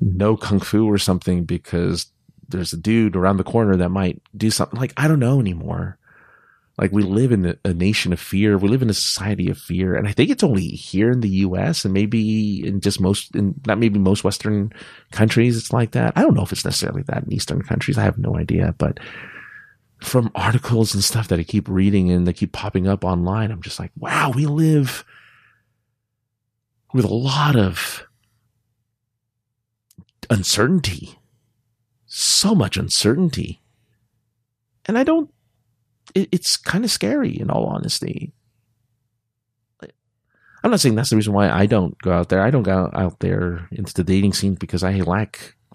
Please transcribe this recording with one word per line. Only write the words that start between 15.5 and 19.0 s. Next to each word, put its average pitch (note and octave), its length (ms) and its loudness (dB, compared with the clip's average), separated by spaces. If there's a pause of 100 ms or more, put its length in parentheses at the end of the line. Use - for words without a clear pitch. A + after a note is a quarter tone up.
it's - 160 -6
like A#2 180 0
that. A#2 240 0
I G3 60 4
don't D#4 140 4
know F#2+ 80 0
if - 80 -6
it's - 140 -6
necessarily - 380 -4
that - 200 -6
in - 100 -8
Eastern - 300 -4
countries. - 340 -2
I G#2+ 60 2
have G2+ 160 2
no F#2+ 180 -2
idea. E2 400 0
But - 220 -2 (1040)